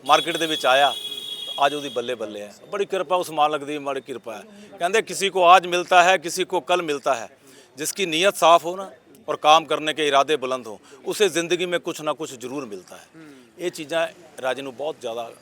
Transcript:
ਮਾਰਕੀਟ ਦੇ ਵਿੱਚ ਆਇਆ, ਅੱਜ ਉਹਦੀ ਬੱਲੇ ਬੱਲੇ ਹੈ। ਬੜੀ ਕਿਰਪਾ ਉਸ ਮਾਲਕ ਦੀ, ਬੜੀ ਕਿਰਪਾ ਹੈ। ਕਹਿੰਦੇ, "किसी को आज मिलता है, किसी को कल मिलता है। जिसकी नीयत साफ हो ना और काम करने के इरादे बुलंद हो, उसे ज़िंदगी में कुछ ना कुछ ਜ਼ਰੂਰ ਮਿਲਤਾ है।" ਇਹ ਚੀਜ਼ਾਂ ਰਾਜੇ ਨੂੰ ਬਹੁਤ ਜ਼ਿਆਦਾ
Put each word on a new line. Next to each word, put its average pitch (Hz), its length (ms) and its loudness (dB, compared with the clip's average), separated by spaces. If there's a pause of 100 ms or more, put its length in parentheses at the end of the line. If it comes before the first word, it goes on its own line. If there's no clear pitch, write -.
ਮਾਰਕੀਟ 156 300 2
ਦੇ 160 100 0
ਵਿੱਚ 147 200 -2
ਆਇਆ, 131 280 4 (720)
ਅੱਜ 143 80 0
ਉਹਦੀ 143 140 -8
ਬੱਲੇ 123 260 -6
ਬੱਲੇ 107 260 -10
ਹੈ। 104 140 -14 (160)
ਬੜੀ 202 140 -4
ਕਿਰਪਾ 185 320 -2
ਉਸ 165 140 -2
ਮਾਲਕ 151 340 0
ਦੀ, 147 140 -8
ਬੜੀ 139 220 -6
ਕਿਰਪਾ 117 340 -12
ਹੈ। 104 80 -14 (360)
ਕਹਿੰਦੇ, 190 200 0
"किसी 185 320 -2
को 180 120 0
आज 180 320 8
मिलता 175 340 6
है, 190 180 4
किसी 170 200 -4
को 175 140 -2
कल 180 240 -2
मिलता 143 300 -2
है। 110 140 -6 (520)
जिसकी 170 300 -4
नीयत 180 220 2
साफ 165 320 6
हो 175 120 -6
ना 190 140 -12 (380)
और 147 60 -2
काम 151 380 6
करने 151 220 -2
के 151 140 0
इरादे 139 280 4
बुलंद 127 300 -6
हो, 104 140 -14 (260)
उसे 196 220 0
ज़िंदगी 170 380 -2
में 175 120 -2
कुछ 156 240 -8
ना 151 100 -2
कुछ 135 220 -10
ਜ਼ਰੂਰ 127 320 -10
ਮਿਲਤਾ 90 280 -16
है।" - 260 -20 (380)
ਇਹ 175 120 -6
ਚੀਜ਼ਾਂ 165 380 -6 (340)
ਰਾਜੇ 127 200 -4
ਨੂੰ 131 140 -12
ਬਹੁਤ 151 240 -8
ਜ਼ਿਆਦਾ 117 420 -10